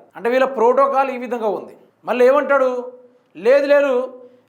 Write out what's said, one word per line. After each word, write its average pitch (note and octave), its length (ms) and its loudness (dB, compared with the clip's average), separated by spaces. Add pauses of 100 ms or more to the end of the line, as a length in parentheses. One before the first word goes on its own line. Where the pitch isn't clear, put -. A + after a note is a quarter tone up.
(160)
అంటే F#3+ 140 -4
వీళ్ళ C4 160 2
ప్రోటోకాల్ C4 640 0
ఈ B3 80 -8
విధంగా A#3 300 -6
ఉంది. - 300 -8 (280)
మళ్ళీ A#3+ 220 2
ఏమంటాడు, C4 640 0 (440)
"లేదు C4+ 320 2
లేదు, C#4 460 0 (360)